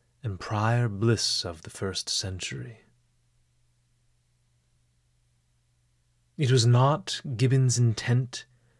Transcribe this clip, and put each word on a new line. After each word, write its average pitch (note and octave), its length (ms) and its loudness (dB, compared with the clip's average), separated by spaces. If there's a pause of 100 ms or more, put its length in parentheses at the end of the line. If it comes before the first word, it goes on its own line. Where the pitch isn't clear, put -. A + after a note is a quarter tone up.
(240)
and F#2+ 160 -8
prior A2+ 480 0
bliss G#2 560 0
of E2 180 -10
the - 80 -16
first - 380 -6
century. A2+ 720 -8 (3500)
It C#3 140 2
was B2 160 6
not B2+ 540 4 (160)
Gibbon's B2+ 420 2
intent A#2+ 680 0 (360)